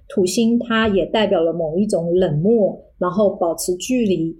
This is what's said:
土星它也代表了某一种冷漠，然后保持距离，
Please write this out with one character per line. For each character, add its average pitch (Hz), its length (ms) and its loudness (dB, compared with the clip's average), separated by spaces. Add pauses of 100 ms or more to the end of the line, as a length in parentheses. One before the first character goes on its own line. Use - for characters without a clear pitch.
土 - 160 0
星 233 360 0
它 226 300 0
也 196 180 2
代 220 180 0
表 185 160 0
了 165 100 2
某 165 280 -4
一 208 80 0
种 170 260 0
冷 180 240 2
漠， 202 420 2 (200)
然 180 100 -2
后 196 280 2
保 165 180 -2
持 180 200 -4
距 240 300 -2
离， 165 340 -2